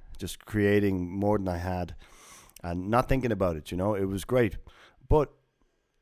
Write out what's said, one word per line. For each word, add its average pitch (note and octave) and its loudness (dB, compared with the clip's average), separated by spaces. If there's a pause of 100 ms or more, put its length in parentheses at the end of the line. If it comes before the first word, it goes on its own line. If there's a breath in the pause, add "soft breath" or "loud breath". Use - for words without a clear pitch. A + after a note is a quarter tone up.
(180 soft breath)
just - -12
creating G2+ 2
more G#2 0
than F#2+ -4
I F2+ -2
had F2+ -6 (680 soft breath)
and F2+ -6
not B2+ 2
thinking B2+ 2
about F#2 0
it, D2+ -12
you F2+ -6
know. G2+ 0
It G2 -2
was F#2+ -4
great. A#2+ 2 (500 soft breath)
But D3+ 4 (680)